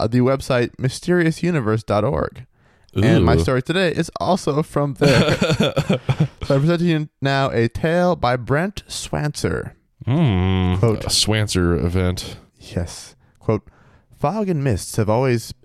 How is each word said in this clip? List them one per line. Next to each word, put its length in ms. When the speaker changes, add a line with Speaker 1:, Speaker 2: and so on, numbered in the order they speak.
Speaker 1:
uh, 60
the 140
website 580
mysterious 640
universe 400
dot 220
org. 420
And 300
my 120
Speaker 2:
Ooh. 40
Speaker 1:
story 220
today 280
is 200
also 420
from 320
there. 460
Speaker 2:
<laughs> 580
Speaker 1:
So 120
I 20
present 220
to 40
you 240
now 280
a 180
tale 480
by 200
Brent 500
Swancer. 840
Speaker 2:
Mm, 720
Speaker 1:
Quote, 260
Speaker 2:
a 40
Swancer 720
event. 540
Speaker 1:
Yes. 560
Quote, 240
"Fog 320
and 120
mists 340
have 120
always, 460